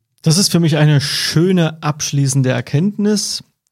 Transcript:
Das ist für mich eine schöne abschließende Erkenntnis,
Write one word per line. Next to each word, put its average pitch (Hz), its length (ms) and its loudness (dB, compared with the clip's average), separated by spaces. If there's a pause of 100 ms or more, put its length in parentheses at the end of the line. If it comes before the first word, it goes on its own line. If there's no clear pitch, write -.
(200)
Das 156 180 2
ist 202 140 0
für 175 80 2
mich 156 160 2
eine 151 240 4
schöne 170 840 0
abschließende 139 680 -2
Erkenntnis, 202 920 -2 (300)